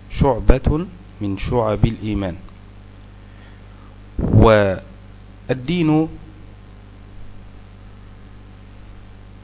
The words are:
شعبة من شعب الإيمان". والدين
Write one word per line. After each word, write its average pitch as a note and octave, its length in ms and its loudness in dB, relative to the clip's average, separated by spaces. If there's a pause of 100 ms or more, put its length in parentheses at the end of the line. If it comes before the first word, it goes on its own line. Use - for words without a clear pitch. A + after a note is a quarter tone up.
(100)
شعبة C3+ 760 2 (340)
من G2 180 -2
شعب A2 460 0
الإيمان". G#2 520 -4 (1800)
والدين C3 1900 2 (3250)